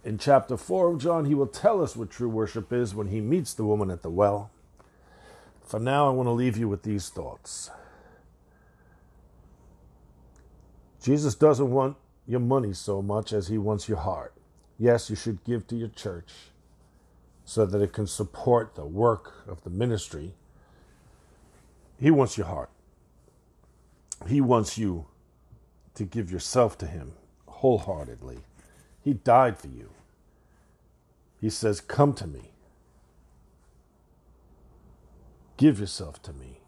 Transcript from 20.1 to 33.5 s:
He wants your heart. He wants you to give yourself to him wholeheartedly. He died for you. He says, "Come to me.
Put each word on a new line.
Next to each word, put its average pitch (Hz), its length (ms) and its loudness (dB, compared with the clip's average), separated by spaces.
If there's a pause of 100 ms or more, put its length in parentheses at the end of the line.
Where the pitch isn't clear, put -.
He 143 140 6
wants 135 260 4
your 95 80 -4
heart. 80 240 -8 (1600)
He 139 120 2
wants 120 380 2
you 90 300 -4 (880)
to 107 80 -6
give 95 280 -6
yourself 110 460 2
to - 80 -8
him 76 280 -10 (340)
wholeheartedly. 76 960 -2 (580)
He 143 120 0
died 120 440 6
for - 100 -18
you. 65 240 -18 (1500)
He 110 120 -2
says, 107 280 -2
"Come 143 340 2
to - 120 -8
me. 71 280 -14 (3000)